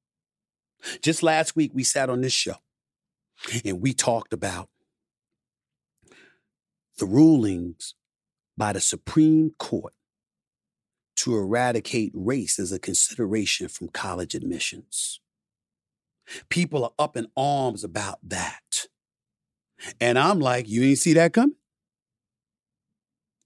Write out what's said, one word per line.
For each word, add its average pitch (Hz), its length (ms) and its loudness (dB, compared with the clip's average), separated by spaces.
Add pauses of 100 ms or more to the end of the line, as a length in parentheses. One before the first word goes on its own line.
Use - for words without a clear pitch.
(1000)
Just 160 220 0
last 160 320 2
week, 156 180 2
we 131 100 -2
sat 135 260 0
on 123 120 -2
this 131 120 0
show - 220 -2 (1080)
and 92 160 -4
we 131 120 0
talked - 380 0
about 92 380 -6 (2250)
the 101 100 -4
rulings 104 880 4 (600)
by 104 180 0
the 95 60 -4
Supreme 156 760 2
Court - 360 -6 (1200)
to 123 180 0
eradicate 113 760 0
race 104 460 -2
as 92 120 -4
a 92 80 -6
consideration 101 880 -2
from - 220 -12
college 90 460 -6
admissions. - 840 -8 (1300)
People 151 340 0
are 117 160 -4
up 147 180 -2
in 113 180 -4
arms 135 480 -2
about 98 400 -6
that. - 640 -8 (1120)
And 120 180 2
I'm 165 220 4
like, 123 300 0
"You 113 140 0
ain't 135 160 6
see 147 140 4
that 165 200 6
coming? 277 220 4 (1900)